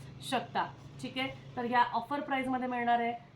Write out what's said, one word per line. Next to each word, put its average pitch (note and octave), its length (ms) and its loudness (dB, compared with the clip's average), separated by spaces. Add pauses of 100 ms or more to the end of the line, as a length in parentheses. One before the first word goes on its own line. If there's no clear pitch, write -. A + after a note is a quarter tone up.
(300)
शकता. G3 440 0 (280)
ठीक B3 160 -6
आहे, - 400 -4
तर A#3+ 80 0
ह्या B3 180 6
ऑफर A#3+ 360 0
प्राईसमध्ये C4 480 0
मिळणार A#3+ 320 4
आहे. A#3 140 2 (220)